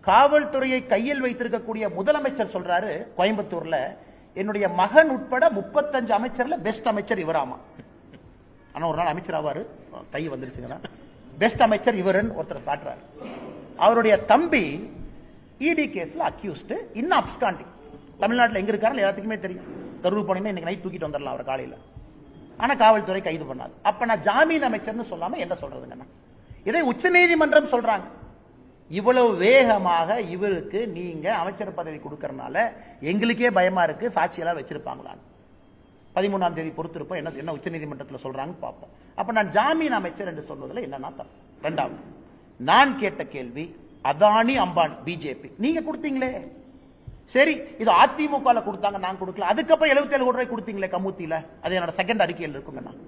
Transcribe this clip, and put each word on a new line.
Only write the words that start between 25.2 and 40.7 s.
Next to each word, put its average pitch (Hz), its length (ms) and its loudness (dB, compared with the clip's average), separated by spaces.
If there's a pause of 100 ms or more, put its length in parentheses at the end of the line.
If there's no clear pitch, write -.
என்ன 180 260 -4
சொல்றதுங்கண்ணா? 127 440 -14 (580)
இதை 302 180 2
உச்சநீதிமன்றம் 311 840 6
சொல்றாங்க. 226 340 2 (880)
இவ்வளவு 226 460 4
வேகமாக 202 840 4
இவருக்கு 190 680 -2
நீங்க 175 480 -4
அமைச்சர் 190 380 -4
பதவி 160 240 -8
கொடுக்கறனால 147 760 -4 (280)
எங்களுக்கே 220 520 0
பயமா 185 320 4
இருக்கு, 170 320 -2
சாட்சியெல்லாம் 165 500 -2
வச்சிருப்பாங்களான்னு. - 580 -12 (920)
பதிமூணாம் 190 380 0
தேதி 160 160 -6
பொறுத்திருப்போம், 165 460 -10
என்ன, 156 160 -6
என்ன 147 220 -8
உச்சநீதிமன்றத்துல 147 720 -10
சொல்றாங்கன்னு 135 360 -8
பார்ப்போம். - 300 -12 (260)
அப்ப 202 160 -6
நான் 208 200 2
ஜாமீன் 294 400 2
அமைச்சர் 190 360 -4
என்று 151 220 -10
சொல்வதுல 135 280 -12